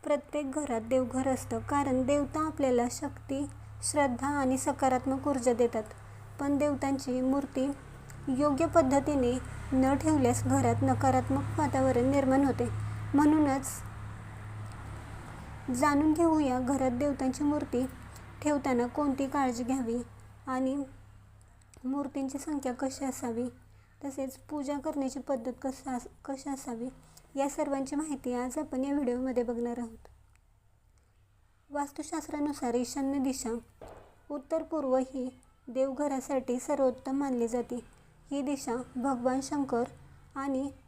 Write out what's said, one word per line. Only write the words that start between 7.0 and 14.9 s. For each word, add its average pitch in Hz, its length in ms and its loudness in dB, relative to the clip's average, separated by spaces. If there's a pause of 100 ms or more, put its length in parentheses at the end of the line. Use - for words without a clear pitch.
मूर्ती 269 500 0 (560)
योग्य 285 380 4
पद्धतीने 277 760 4 (340)
न 262 220 6
ठेवल्यास 269 480 4
घरात 254 400 4
नकारात्मक 262 760 2
वातावरण 262 500 4
निर्माण 277 360 4
होते. 240 220 2 (460)
म्हणूनच 294 540 6 (2000)